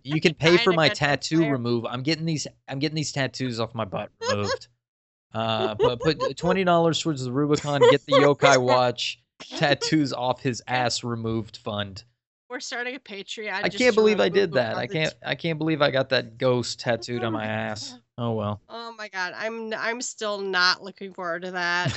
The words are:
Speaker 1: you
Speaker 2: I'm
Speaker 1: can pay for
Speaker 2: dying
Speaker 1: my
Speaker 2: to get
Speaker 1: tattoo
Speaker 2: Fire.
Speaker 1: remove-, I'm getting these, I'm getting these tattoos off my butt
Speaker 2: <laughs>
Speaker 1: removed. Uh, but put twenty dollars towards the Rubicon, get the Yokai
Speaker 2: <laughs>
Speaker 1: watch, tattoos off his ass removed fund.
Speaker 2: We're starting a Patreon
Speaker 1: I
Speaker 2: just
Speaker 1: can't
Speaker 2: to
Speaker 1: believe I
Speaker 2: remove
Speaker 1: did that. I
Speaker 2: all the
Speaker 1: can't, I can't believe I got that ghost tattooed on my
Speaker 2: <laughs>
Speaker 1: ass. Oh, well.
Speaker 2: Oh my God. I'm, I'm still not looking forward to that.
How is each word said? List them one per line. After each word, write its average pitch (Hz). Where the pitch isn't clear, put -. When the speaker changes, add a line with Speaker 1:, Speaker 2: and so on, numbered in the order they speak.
Speaker 1:
you 143
Speaker 2:
I'm 151
Speaker 1:
can 165
pay 170
for 175
Speaker 2:
dying 180
Speaker 1:
my 156
Speaker 2:
to -
get -
Speaker 1:
tattoo 147
Speaker 2:
Fire. 156
Speaker 1:
remove-, 120
I'm 123
getting 160
these, 156
I'm 139
getting 151
these 151
tattoos 127
off 113
my 113
butt 104
Speaker 2:
<laughs> 466
Speaker 1:
removed. -
Uh, 110
but -
put 508
twenty 180
dollars 170
towards 139
the 123
Rubicon, 143
get -
the -
Yokai 143
Speaker 2:
<laughs> 127
Speaker 1:
watch, 123
tattoos 143
off 123
his 127
ass 123
removed 113
fund. 104
Speaker 2:
We're 247
starting 247
a -
Patreon 202
Speaker 1:
I 190
Speaker 2:
just -
Speaker 1:
can't 247
Speaker 2:
to 220
Speaker 1:
believe 214
I 202
Speaker 2:
remove 175
Speaker 1:
did 190
that. 113
I 120
Speaker 2:
all 123
the -
Speaker 1:
can't, 156
I 147
can't 160
believe 156
I 143
got 131
that 120
ghost 123
tattooed 120
on 113
my 110
Speaker 2:
<laughs> -
Speaker 1:
ass. 110
Oh, 117
well. 104
Speaker 2:
Oh 233
my 214
God. 185
I'm, 226
I'm 226
still 208
not 185
looking 196
forward 175
to 185
that. 175